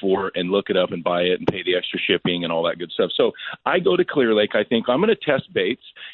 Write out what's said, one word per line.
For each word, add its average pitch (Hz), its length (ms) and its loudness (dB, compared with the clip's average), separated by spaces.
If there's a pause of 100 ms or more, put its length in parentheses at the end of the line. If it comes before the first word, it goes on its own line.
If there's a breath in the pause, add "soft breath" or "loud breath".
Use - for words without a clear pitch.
for 95 340 0
and 90 160 -4
look 98 180 0
it 98 60 0
up 92 160 2
and 87 100 -6
buy 87 200 0
it 90 180 2
and 85 80 -8
pay 92 160 0
the 90 140 0
extra 90 280 -4
shipping 87 380 0
and 85 80 -4
all 85 120 0
that 85 140 -2
good 85 140 -10
stuff. 95 240 0
So 120 160 2 (340 loud breath)
I 156 140 0
go 180 160 2
to 175 80 2
Clear 117 300 2
Lake. 107 200 2
I 107 120 2
think 117 240 0
I'm 127 100 2
gonna 214 160 2
test - 380 -2
baits 104 300 -2 (300 loud breath)